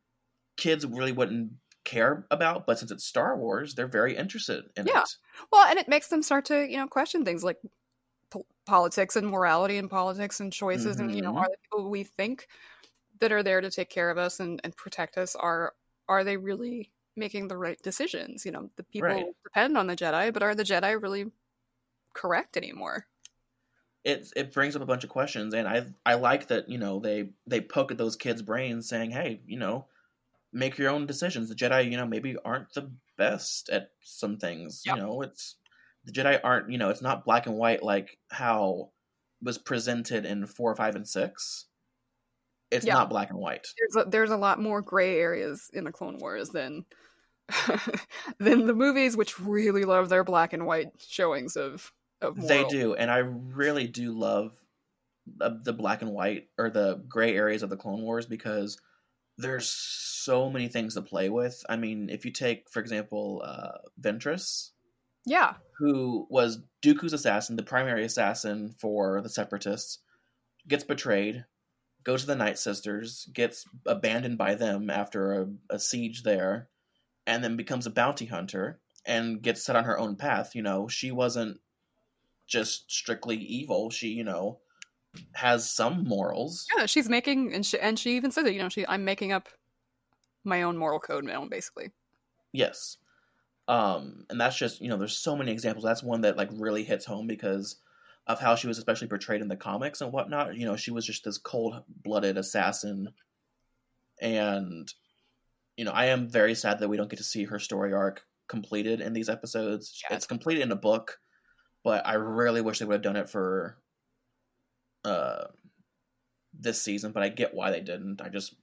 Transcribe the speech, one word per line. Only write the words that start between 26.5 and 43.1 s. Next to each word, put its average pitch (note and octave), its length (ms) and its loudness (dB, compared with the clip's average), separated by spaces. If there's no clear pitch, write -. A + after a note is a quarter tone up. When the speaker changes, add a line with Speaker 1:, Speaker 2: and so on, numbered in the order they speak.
Speaker 1:
you B2 80 -6
know, G2+ 220 -2
they, G#2+ 320 -2
they A2+ 160 0
poke C#3 280 -2
at A#2+ 60 -6
those A2+ 200 -2
kids' A#2 260 -4
brains A#2 440 -4
saying, A2+ 260 -4
"Hey, B2+ 340 -4
you A2 120 -10
know, A2+ 280 -4
make C3 240 -2
your C#3 140 2
own D3 160 0
decisions. C#3 420 -4
The A2 60 -8
Jedi, B2+ 360 4
you A#2+ 60 -2
know, B2 100 -2
maybe A2+ 380 -4
aren't B2 300 -4
the C#3 160 -8
best - 540 0
at - 220 -2
some G#2+ 340 -6
things." E2+ 480 -8
Speaker 2:
Yep. C#3 120 0
Speaker 1:
You G#2 60 -4
know, A2+ 200 -4
it's, - 340 -12
the A2 80 -18
Jedi C3+ 320 6
aren't, A#2 260 4
you B2 60 -4
know, G#2+ 140 2
it's - 100 0
not B2+ 240 -2
black A#2 220 6
and A2+ 100 -2
white A#2 260 4
like G2+ 360 0
how G#2 640 2
was A#2+ 160 -4
presented A#2 720 -2
in G2+ 200 -4
four, A2+ 300 0
five, G#2+ 200 2
and G#2 120 -8
six. - 560 -4
It's B2 140 2
Speaker 2:
Yeah. G#3+ 100 4
Speaker 1:
not A#2+ 140 8
black G3 220 0